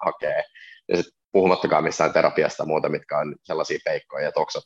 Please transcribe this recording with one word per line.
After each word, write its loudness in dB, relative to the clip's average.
hakee, -2
ja 2
sit -4
puhumattakaan 4
missään 0
terapiasta 2
ja -2
muuta, 0
mitkä -4
on -4
sellaisia -4
peikkoja, -4
että -2
oksat -4